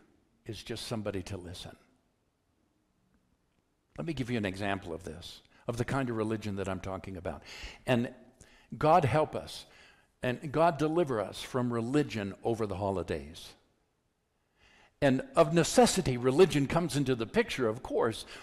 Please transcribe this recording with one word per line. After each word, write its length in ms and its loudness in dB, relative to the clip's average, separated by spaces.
is 160 -10
just 240 -10
somebody 380 -4
to 120 -10
listen. 400 -14
Let 80 -6
me 60 -4
give 180 -4
you 80 0
an 80 0
example 480 -4
of 80 -10
this, 400 -14
of 100 -4
the 80 -2
kind 240 -2
of 80 -4
religion 400 -2
that 120 -4
I'm 120 -4
talking 360 -8
about. 260 -8
And 300 0
God 260 6
help 300 2
us, 320 -10
and 300 -2
God 260 4
deliver 420 2
us 220 -6
from 300 -2
religion 600 0
over 220 0
the 100 -4
holidays. 760 -4
And 180 6
of 160 6
necessity, 640 4
religion 500 6
comes 300 0
into 180 2
the 120 -4
picture, 420 0
of 140 -2
course, 420 0